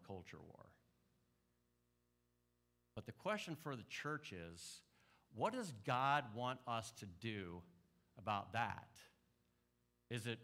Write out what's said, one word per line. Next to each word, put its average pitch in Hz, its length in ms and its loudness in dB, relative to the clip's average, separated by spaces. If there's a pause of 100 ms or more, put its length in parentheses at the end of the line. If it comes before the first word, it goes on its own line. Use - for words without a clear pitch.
culture 87 340 -8
war. - 240 -14 (2250)
But 107 100 -6
the - 80 -10
question 202 420 0
for 139 220 -4
the 104 140 -6
church 147 420 -2
is, 85 480 -6 (540)
what 175 180 4
does 226 200 0 (140)
God 135 380 8 (100)
want 123 320 2
us 113 240 2 (100)
to 107 60 -6 (140)
do 95 400 -2 (580)
about 98 360 2
that? 110 340 0 (1200)
Is 117 160 0
it 117 180 0